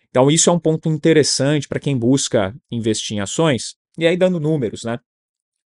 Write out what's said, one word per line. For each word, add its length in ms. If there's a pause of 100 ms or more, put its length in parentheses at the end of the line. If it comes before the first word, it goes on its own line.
(100)
Então 200
isso 180
é 40
um 80
ponto 280
interessante 760
pra 140
quem 180
busca 560 (160)
investir 460
em 40
ações. 540 (240)
E 80
aí 100
dando 220
números, 460
né? 160 (640)